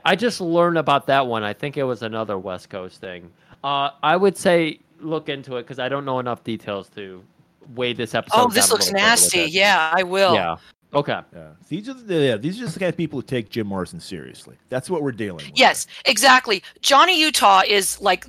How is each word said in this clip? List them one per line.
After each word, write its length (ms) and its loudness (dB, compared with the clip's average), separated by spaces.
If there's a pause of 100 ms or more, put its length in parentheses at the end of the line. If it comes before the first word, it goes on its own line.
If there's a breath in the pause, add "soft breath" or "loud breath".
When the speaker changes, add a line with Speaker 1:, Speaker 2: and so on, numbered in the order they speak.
Speaker 1:
I 120 4
just 240 -4
learned 380 2
about 280 2
that 200 2
one. 180 -2
I 80 -4
think 240 -8
it 80 -2
was 180 -4
another 360 -6
West 320 -10
Coast 300 -14
thing. 300 -16 (320 soft breath)
Uh, 280 -2 (120)
I 140 4
would 200 4
say 440 2 (200)
look 300 -6
into 260 -8
it, 100 -8
'cause 120 -14
I 100 -4
don't 160 -4
know 140 -2
enough 260 -6
details 520 -8
to 260 -16 (520)
weigh 200 -2
this 200 -6
episode 240 0
Speaker 2:
Oh, 100 4
this 180 2
Speaker 1:
down 40 2
a 20 4
Speaker 2:
looks 140 0
Speaker 1:
little 140 -2
further 120 4
with 200 4
Speaker 2:
nasty. 120 2
Speaker 1:
it. 60 -2
Speaker 2:
Yeah, 440 4
I 80 2
will. 320 4
Speaker 1:
Yeah. 220 0 (360 soft breath)
Okay. 280 -2 (120)
Speaker 3:
Yeah. 180 -20 (180)
These 200 -8
are 60 -12
the, 220 -8
yeah, 200 2
these 220 -6
are 60 -10
just 100 -8
the 60 -10
kind 100 -2
of 60 -8
people 240 -6
who 40 -12
take 240 -6
Jim 200 -6
Morrison 320 -8
seriously. 560 -16 (140)
That's 200 -6
what 120 -2
we're 100 -4
dealing 340 -10
with. 100 -18
Speaker 2:
Yes, 300 2 (180 loud breath)
exactly. 600 2 (160 loud breath)
Johnny 400 4
Utah 440 4
is, 360 0
like 280 0